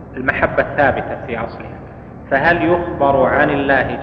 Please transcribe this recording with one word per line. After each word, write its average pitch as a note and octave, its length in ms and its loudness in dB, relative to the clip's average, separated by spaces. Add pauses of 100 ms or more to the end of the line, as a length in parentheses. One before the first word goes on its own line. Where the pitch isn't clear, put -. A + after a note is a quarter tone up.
(160)
المحبة C3+ 460 0
الثابتة - 640 0
في A#2 120 -4
أصلها، - 400 -10 (520)
فهل E3 320 4
يخبر D3 640 2
عن C#3 240 4
الله C3+ 520 2